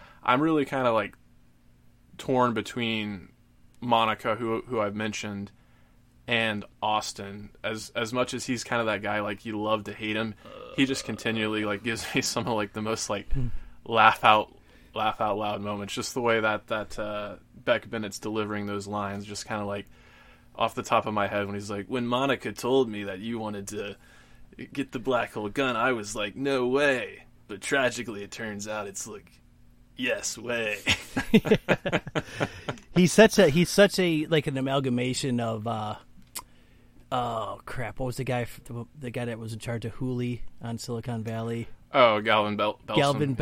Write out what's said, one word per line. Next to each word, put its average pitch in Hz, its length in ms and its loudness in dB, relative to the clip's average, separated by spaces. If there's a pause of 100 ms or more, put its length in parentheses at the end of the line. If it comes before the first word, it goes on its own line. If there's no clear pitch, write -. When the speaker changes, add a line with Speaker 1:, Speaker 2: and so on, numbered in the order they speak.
(240)
Speaker 1:
I'm 127 180 6
really 156 240 2
kinda, 127 260 2
like, 107 260 0 (1000)
torn 123 360 4
between 107 760 -4 (520)
Monica, 113 540 2
who, 113 320 -2
who 120 120 -2
I've 104 160 0
mentioned, 104 560 -6 (760)
and 113 360 0 (180)
Austin. 104 680 -2 (140)
As, 110 320 -6
as 113 180 -2
much 127 200 0
as 123 120 -6
he's 123 180 -4
kinda 117 220 0
that 104 160 0
guy, 104 200 -2
like, 104 240 -6
you 107 140 -6
love 107 260 0
to 104 80 -8
hate 107 220 -4
him, 110 200 -2 (400)
he 139 100 6
just 131 200 -2
continually, 107 600 -2
like, 101 180 -2
gives 117 280 -2
<laughs> - 40 -2
me 131 60 2
some - 260 -2
of, 120 80 0
like, 104 180 -2
the 110 80 -6
most, 110 280 -2
like, 101 240 -2
Speaker 2:
Hmm. 127 140 2 (360)
Speaker 1:
laugh 110 400 6
out, 107 320 6 (380)
laugh 107 260 0
out 104 180 2
loud 104 240 -4
moments. 101 340 -6
Just 117 180 -6
the 131 80 -2
way 113 180 4
that, 107 280 0
that, 107 320 -6
uh, 104 360 -6 (200)
Beck 117 340 0
Bennett's 101 300 -6
delivering 104 480 -2
those 101 200 -4
lines, 101 380 -4
just 104 220 -10
kinda, 104 180 -4
like, 101 220 -6 (680)
off 113 200 0
the 117 80 -6
top 113 240 4
of 107 60 -2
my 101 140 2
head 101 180 0
when 101 100 -6
he's 101 160 -8
like, 101 160 -6
"When 120 180 -2
Monica 123 460 0
told 127 380 2
me 104 160 -6
that 95 140 -8
you 113 200 -6
wanted 104 300 -8
to 101 260 -8 (800)
get 135 180 -6
the 131 80 -6
black 117 340 0
hole 107 160 -4
gun, 131 280 0
I 127 160 4
was 107 220 -6
like, 104 200 -4
'No 131 320 0
way.' 131 560 0 (240)
But 101 140 -10
tragically, 117 640 -2
it 90 80 -14
turns 107 360 -8
out 107 200 -6
it's 98 200 -10
like, 104 240 -16 (640)
'Yes 117 420 -4
way.'" 110 420 -4 (520)
<laughs> - 300 6 (1300)
Speaker 2:
He's 175 200 8
such 220 260 10
a, 175 100 10
he's 160 200 4
such - 300 6
a, 160 280 2
like, 156 200 2
an 135 100 -2
amalgamation 131 840 0
of, 113 260 -2
uh... 107 300 -4 (1160)
Oh 113 540 -4
crap, 110 340 -6
what 131 80 -2
was 123 100 -6
the 131 80 -4
guy 123 160 -2
f-, - 240 -8
the, 120 200 -10 (140)
the 127 120 -8
guy 120 140 -6
that 117 140 -6
was 113 140 -8
in 110 60 -10
charge 117 260 -6
of 110 100 -6
Hooli 123 460 -2 (200)
on 117 160 -6
Silicon 117 460 -6
Valley? 113 460 -6 (240)
Speaker 1:
Oh, 117 260 8
Galvin 104 380 4
Bel-, 107 280 0
Belson. 107 100 -2
Speaker 2:
Galvin 143 360 2
Speaker 1:
Yeah. 123 100 -2